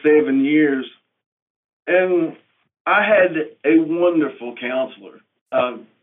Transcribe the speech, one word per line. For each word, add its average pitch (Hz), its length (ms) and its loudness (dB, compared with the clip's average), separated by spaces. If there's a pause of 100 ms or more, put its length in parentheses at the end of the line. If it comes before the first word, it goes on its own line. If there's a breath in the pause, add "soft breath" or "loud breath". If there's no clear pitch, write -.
seven 135 420 2
years, 143 420 0 (1040)
and 180 480 0 (500)
I 196 180 0
had 185 320 2 (280)
a 160 180 4
wonderful 156 720 -2
counselor. 127 680 -8 (300)
Uh, 123 280 -2 (240)